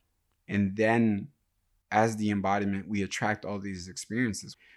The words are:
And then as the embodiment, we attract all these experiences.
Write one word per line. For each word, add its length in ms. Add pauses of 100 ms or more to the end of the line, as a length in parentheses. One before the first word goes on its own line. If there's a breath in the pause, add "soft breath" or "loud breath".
(480)
And 300
then 520 (640)
as 260
the 120
embodiment, 580
we 140
attract 420
all 160
these 280
experiences. 680 (220 soft breath)